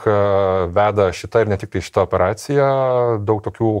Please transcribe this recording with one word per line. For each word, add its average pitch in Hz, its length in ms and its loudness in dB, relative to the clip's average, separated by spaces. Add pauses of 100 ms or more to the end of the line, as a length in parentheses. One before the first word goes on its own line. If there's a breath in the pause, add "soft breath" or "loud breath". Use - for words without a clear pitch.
e, 98 600 2
veda 101 440 2
šita - 300 -2
ir 104 60 0
ne 101 100 0
tik 101 140 -10
tai 98 100 -6
šita - 220 -2
operacija, 107 640 0 (520)
daug 104 240 -2
tokių 110 380 -2